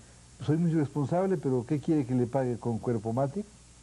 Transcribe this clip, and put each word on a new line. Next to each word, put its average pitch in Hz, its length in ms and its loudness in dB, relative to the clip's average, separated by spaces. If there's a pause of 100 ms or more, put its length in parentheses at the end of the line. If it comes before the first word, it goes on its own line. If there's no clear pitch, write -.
(440)
Soy 156 140 2
muy 170 140 2
responsable, 165 680 0
pero 131 280 0
¿qué 151 140 -2
quiere 151 240 2
que 127 100 -2
le 123 120 2
pague 123 320 0
con 117 200 -2
cuerpo 113 340 -2
mate? 139 320 -2 (380)